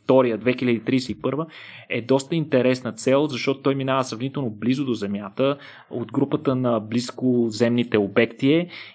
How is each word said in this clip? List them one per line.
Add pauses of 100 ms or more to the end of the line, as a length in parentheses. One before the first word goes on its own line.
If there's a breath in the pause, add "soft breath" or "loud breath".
втория,
две
хиляди
тридесет
и
първа, (420 loud breath)
е
доста
интересна
цел,
защото
той
минава
сравнително
близо
до
Земята, (340 loud breath)
от
групата
на
близкоземните
обекти
е, (260 loud breath)